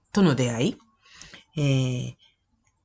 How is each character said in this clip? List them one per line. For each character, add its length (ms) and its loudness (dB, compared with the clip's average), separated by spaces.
と 80 2
の 140 4
出 160 -2
会 180 -2
い。 80 -6
え 40 -4
ー、 540 -2